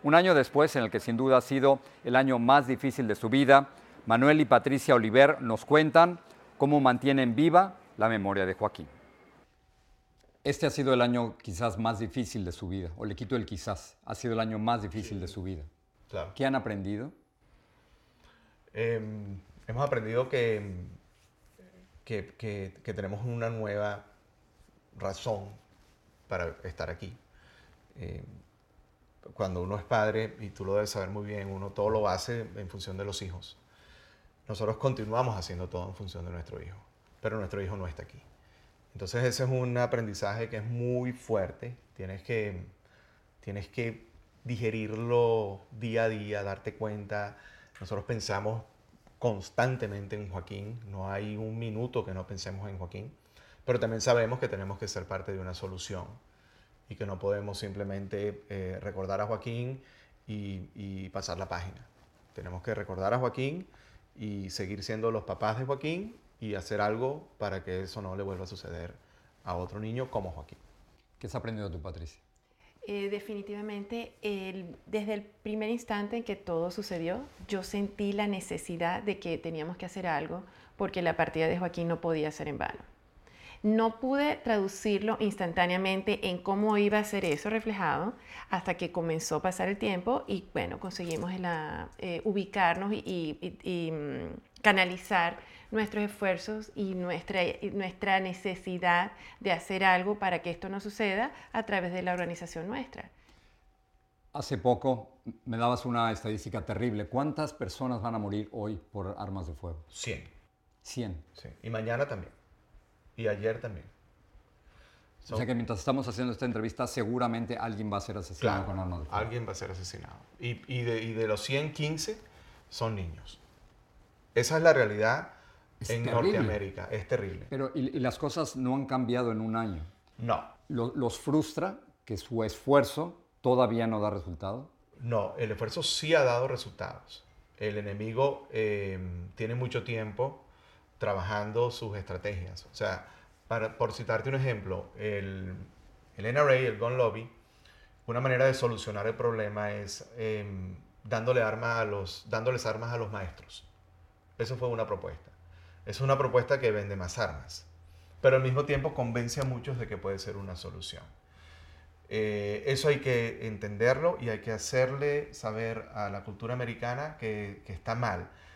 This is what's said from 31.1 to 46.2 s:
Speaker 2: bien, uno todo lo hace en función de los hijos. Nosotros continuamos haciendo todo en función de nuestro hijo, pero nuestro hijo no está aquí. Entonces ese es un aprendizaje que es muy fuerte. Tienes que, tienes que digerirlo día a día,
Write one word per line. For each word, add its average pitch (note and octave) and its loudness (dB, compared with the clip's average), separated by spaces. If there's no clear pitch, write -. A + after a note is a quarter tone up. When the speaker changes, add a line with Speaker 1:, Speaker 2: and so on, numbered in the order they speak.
Speaker 2:
bien, G2+ -6
uno G2 -6
todo G#2 2
lo G#2+ 4
hace G#2 0
en G2+ -8
función F#2+ -10
de G2 -4
los G2 -6
hijos. F2 -10
Nosotros A2 -2
continuamos A#2 0
haciendo F2+ -6
todo F2+ -6
en F#2 -10
función F2+ -10
de F2 -8
nuestro E2+ -10
hijo, F#2 -12
pero A2 -2
nuestro G2 -4
hijo F#2+ -4
no F#2 -6
está D#2+ -10
aquí. - -16
Entonces G#2+ -2
ese B2+ 2
es B2+ 2
un B2 2
aprendizaje A2+ 0
que A2+ -8
es G#2 -6
muy B2 -2
fuerte. A2+ -4
Tienes F#2+ -10
que, G#2 -2
tienes G2+ -8
que A2+ -4
digerirlo A2+ 2
día A2+ 0
a A2+ 4
día, G#2 -4